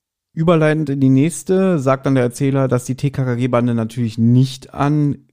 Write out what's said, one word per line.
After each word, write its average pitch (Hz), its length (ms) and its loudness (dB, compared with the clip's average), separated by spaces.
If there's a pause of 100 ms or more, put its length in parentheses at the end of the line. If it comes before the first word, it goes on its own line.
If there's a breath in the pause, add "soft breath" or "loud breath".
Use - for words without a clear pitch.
(320)
Überleitend 156 560 0
in 139 120 -4
die 131 100 4
nächste 170 680 0
sagt 135 280 -2
dann 135 80 0
der 127 100 2
Erzähler, 135 420 -2
dass 123 200 -2
die 127 80 -6
T 135 160 -4
K 135 140 -6
K 123 100 -2
G 123 140 -2
Bande 120 260 0
natürlich 113 420 -4
nicht 123 560 2
an 147 600 -2